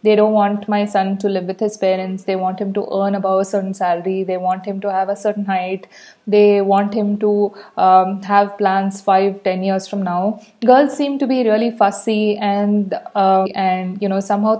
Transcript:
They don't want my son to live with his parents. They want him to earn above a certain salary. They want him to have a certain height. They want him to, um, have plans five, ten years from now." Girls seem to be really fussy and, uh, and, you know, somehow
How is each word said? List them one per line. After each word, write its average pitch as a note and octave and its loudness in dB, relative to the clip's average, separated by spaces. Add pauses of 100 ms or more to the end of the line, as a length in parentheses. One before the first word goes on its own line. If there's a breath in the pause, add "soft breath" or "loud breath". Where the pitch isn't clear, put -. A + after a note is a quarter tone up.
They G#3+ 4
don't G#3+ 4
want G#3 0
my G#3 0
son G3 -2
to G#3 -2
live F#3 -2
with F#3 -8
his G#3+ -2
parents. F#3+ -2
They F#3+ -2
want F#3 -4
him G3 -4
to G3+ -4 (120)
earn G3 0
above F#3+ 0
a G3+ 0
certain F#3+ -4
salary. F#3 -2
They F#3 -4
want F#3 -4
him G3 -6
to G3+ -2
have F#3+ -2
a G3+ -4
certain G#3 -4
height. F#3 -4 (360 loud breath)
They G#3 4
want G3+ 2
him G#3 0 (160)
to, G#3 2 (240 loud breath)
um, F#3 4
have G3+ 2
plans G3 0
five, G3 2
ten F#3 -2
years F#3+ -2
from G3 -6
now." F#3 -2 (260 loud breath)
Girls C#4 4
seem C#4 -4
to C#4 0
be B3+ 0
really A3+ 2
fussy G#3+ 0
and, G3+ 0 (220)
uh, F#3+ 4 (100)
and, F#3 -2
you G3+ -2
know, G3 0
somehow G#3 0